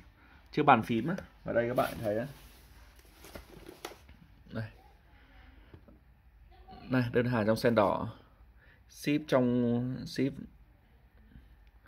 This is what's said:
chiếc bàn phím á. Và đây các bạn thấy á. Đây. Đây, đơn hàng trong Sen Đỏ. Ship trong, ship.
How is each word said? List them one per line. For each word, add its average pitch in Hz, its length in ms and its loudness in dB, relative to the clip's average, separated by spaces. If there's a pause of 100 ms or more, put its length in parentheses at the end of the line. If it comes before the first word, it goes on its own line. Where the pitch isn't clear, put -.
(520)
chiếc 147 100 0
bàn 131 200 8
phím 117 260 0
á. 180 60 -2 (300)
Và 107 80 -6
đây 117 160 2
các 127 80 -2
bạn - 240 0
thấy 107 180 -2
á. 127 80 -4 (2250)
Đây. 110 120 -6 (2250)
Đây, 127 120 2 (100)
đơn 120 140 2
hàng 117 200 2
trong 110 100 4
Sen 117 180 2
Đỏ. 104 340 4 (800)
Ship 147 400 -2
trong, 123 680 2 (100)
ship. 131 260 -2 (1600)